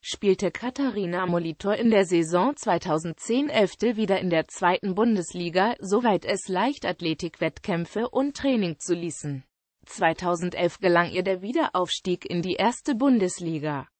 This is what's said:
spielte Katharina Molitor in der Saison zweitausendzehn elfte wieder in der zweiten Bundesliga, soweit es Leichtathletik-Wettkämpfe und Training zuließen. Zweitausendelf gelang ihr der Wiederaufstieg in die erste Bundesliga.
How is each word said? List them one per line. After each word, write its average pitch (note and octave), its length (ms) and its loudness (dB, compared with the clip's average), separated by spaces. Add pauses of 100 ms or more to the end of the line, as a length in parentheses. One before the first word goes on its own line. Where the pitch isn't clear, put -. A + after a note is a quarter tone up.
spielte F#3+ 520 0
Katharina G3+ 720 -4
Molitor F3 480 0
in A#3 160 0
der G3+ 140 6
Saison F3 520 2
zweitausendzehn F3 920 -2
elfte G#3+ 480 2
wieder F#3+ 240 0
in F3+ 100 -2
der D#3+ 160 2
zweiten F#3 480 0
Bundesliga, F#3 880 2
soweit G3+ 440 2
es - 220 -2
Leichtathletik-Wettkämpfe F3+ 1600 -2
und C#4 280 -2
Training G#3+ 420 0
zuließen. D#3 640 -4 (420)
Zweitausendelf F3 960 0
gelang F3 320 4
ihr F3+ 140 -2
der F#3 180 -2
Wiederaufstieg F#3+ 840 -2
in F3 160 -2
die F3+ 140 -4
erste B3 400 0
Bundesliga. F3 960 0 (120)